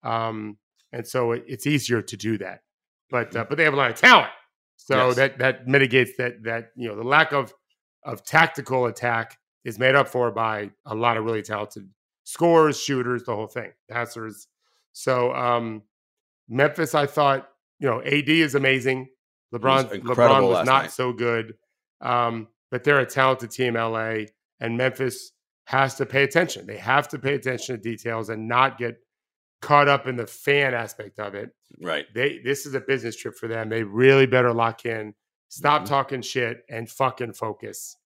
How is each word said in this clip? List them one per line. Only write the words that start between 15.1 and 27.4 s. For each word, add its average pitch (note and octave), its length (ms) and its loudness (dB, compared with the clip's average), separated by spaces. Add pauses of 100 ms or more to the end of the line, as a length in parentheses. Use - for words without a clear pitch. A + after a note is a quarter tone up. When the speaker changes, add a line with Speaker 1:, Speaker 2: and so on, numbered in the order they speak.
Speaker 1:
um, A#2 500 -2 (680)
Memphis, D3 460 0
I C#3+ 100 4
thought, C#3 420 0 (320)
you C#3 100 -2
know, A#2+ 140 -2
A D3 180 0
D D#3 200 2
is C#3+ 140 0
amazing. C3 520 0 (440)
Speaker 2:
He A#2+ 60 -8
was A2 40 -6
Speaker 1:
LeBron, C3 320 2
Speaker 2:
incredible A#2 220 -4
Speaker 1:
LeBron A#2+ 320 6
was F#2 100 4
Speaker 2:
last E2 80 0
Speaker 1:
not C3 180 6
Speaker 2:
night. - 80 -8
Speaker 1:
so B2+ 220 -4
good. A2+ 400 -4 (480)
Um, A#2+ 460 -2 (240)
but B2+ 120 -6
they're C#3+ 160 4
a B2+ 60 2
talented C3 460 0
team, A#2+ 260 -2
L A2+ 200 -2
A, A2 300 -4 (320)
and A#2 180 -4
Memphis B2+ 540 -4 (340)
has C3+ 300 0
to C3+ 100 -4
pay C#3 180 0
attention. D#3+ 440 -2
They G#2 100 -14
have B2+ 320 0
to C#3+ 100 -10
pay C3+ 160 -2
attention B2+ 420 -6